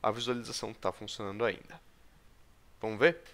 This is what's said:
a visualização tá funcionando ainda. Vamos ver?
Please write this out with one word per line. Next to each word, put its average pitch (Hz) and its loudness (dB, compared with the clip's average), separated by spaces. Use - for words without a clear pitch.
a 113 4
visualização 117 -4
tá - -2
funcionando 104 -4
ainda. - -4
Vamos 110 -2
ver? 165 6